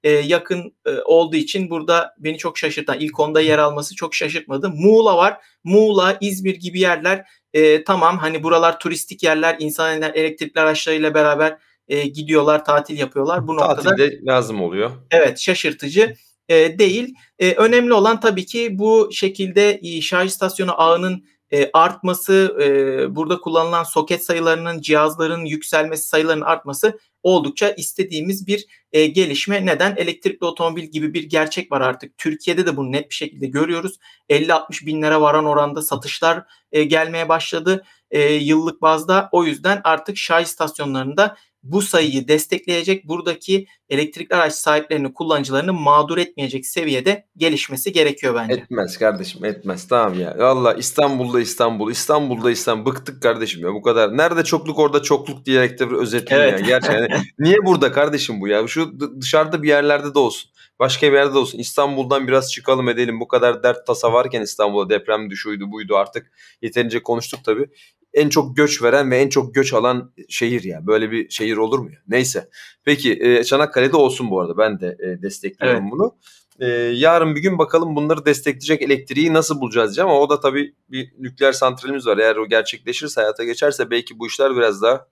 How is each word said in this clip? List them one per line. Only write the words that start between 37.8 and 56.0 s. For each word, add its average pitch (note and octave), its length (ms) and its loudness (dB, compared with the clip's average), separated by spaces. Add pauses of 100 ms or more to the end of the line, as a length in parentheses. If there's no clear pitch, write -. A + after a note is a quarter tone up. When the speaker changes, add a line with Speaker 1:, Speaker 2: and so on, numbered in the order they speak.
Speaker 1:
e, D3 220 2
yıllık D#3 500 0
bazda. E3 500 2
O F3 120 2
yüzden F3+ 400 -2
artık D#3+ 320 -2
şarj E3+ 300 0
istasyonlarında D3+ 880 -4 (260)
bu E3+ 200 -2
sayıyı D3 460 0
destekleyecek, E3+ 800 -2
buradaki E3+ 580 -4 (220)
elektrikli D3+ 460 -4
araç D#3+ 180 2
sahiplerini, D3+ 640 -2
kullanıcılarını D3+ 580 -2
mağdur D3+ 460 2
etmeyecek C3+ 480 -6
seviyede E3 600 -2 (100)
gelişmesi D3+ 560 -2
gerekiyor C#3+ 420 0
bence. A#2 200 -2
Speaker 2:
Etmez A2 440 -6
kardeşim, G2+ 460 -2
etmez. F#2+ 440 -8
Tamam G#2 320 0
ya. F2 180 -6
Valla B2 360 4
İstanbul'da B2 680 0
İstanbul, A2+ 500 -2
İstanbul'da B2 600 0
İstanbul. A2+ 400 -2
Bıktık C3 320 -12
kardeşim A2 400 -2
ya, F#2 120 -4
bu G#2 80 -10
kadar. A2+ 340 2
Nerede E3 280 2
çokluk D3+ 340 -4
orada D3 240 2
çokluk C#3 420 -4
diyerek B2+ 340 0
de B2 120 -2
bir B2+ 60 -2
özetledim A#2+ 460 0